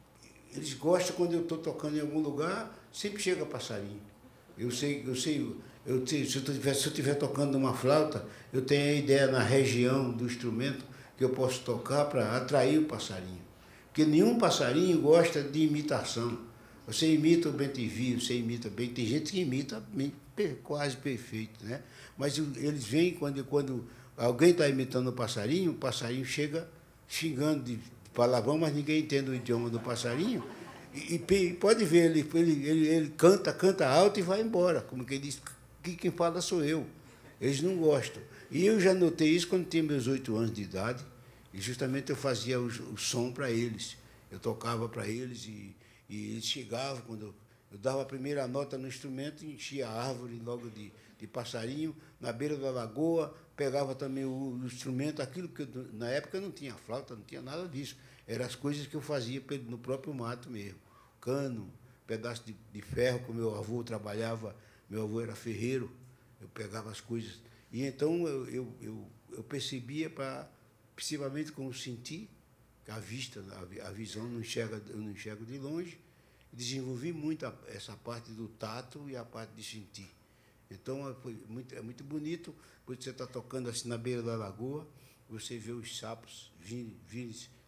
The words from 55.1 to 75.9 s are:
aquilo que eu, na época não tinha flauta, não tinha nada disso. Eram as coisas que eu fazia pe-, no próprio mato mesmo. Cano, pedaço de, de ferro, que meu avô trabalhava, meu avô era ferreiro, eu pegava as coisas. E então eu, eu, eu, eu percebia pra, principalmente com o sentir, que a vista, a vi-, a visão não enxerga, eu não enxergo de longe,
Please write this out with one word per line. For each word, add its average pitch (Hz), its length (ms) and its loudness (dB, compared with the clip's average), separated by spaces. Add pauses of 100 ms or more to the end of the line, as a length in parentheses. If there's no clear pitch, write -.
aquilo 170 280 -8
que - 140 -10
eu, 135 40 -10 (260)
na 113 160 -6
época 147 300 -2
não 196 120 -8
tinha 131 240 -12
flauta, 123 400 -10
não 104 80 -16
tinha 135 180 -14
nada 156 260 -8
disso. 139 300 -8 (300)
Eram 113 180 -4
as - 100 -8
coisas 147 300 -4
que 131 100 -10
eu 147 60 -6
fazia 127 400 -4
pe-, 135 160 -6
no 117 220 -10
próprio 135 340 -6
mato 123 360 -8
mesmo. 101 300 -10 (400)
Cano, 123 540 -4 (320)
pedaço 113 400 -6
de, 110 100 -14 (160)
de 104 100 -12
ferro, 123 440 0
que 117 80 -10
meu 113 220 -2
avô 107 280 -4
trabalhava, 110 720 -6 (320)
meu 107 160 -6
avô 107 160 -4
era 110 160 -6
ferreiro, 117 560 -4 (480)
eu 95 100 -18
pegava 107 420 -12
as 101 100 -14
coisas. 110 400 -8 (300)
E 123 120 -6
então 160 440 0
eu, 131 200 -6
eu, 120 320 -8
eu, 107 280 -12 (240)
eu 120 120 -12
percebia 139 640 -6
pra, 135 380 -10 (480)
principalmente 147 560 -6
com 135 160 -8
o 127 60 -8
sentir, 131 560 -10 (560)
que 107 60 -14
a 110 80 -8
vista, 107 440 -10 (160)
a 92 60 -14
vi-, 95 160 -14
a 98 80 -12
visão 107 400 -10
não 120 100 -8
enxerga, 110 480 -6
eu 107 100 -12
não 107 140 -8
enxergo 104 320 -12
de 123 140 -12
longe, 160 420 -8 (540)